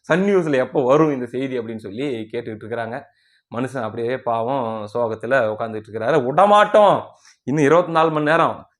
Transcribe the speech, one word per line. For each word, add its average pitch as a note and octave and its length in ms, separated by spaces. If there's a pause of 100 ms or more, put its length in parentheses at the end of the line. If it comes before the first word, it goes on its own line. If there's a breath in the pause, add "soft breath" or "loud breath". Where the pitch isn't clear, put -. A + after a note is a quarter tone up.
சன் F3 220
நியூஸ்ல F3 340
எப்ப B2+ 260
வரும் D3+ 280
இந்த B2 140
செய்தி C3 320
அப்படின்னு A2+ 200
சொல்லி G#2+ 300 (160)
கேட்டுக்கிட்டு A2 400
இருக்கிறாங்க. A2+ 340 (540)
மனுஷன் A#2+ 320
அப்படியே A#2 380
பாவம் A#2 440 (220)
சோகத்துல A2+ 480 (120)
உட்காந்துட்டு A2 400
இருக்கிறாரு. A2 360
"விடமாட்டோம், G3+ 720 (520 soft breath)
இன்னும் C#3+ 180
இருபத்தி E3 260
நாலு D#3+ 200
மணி D3+ 140
நேரம் D3 300 (240)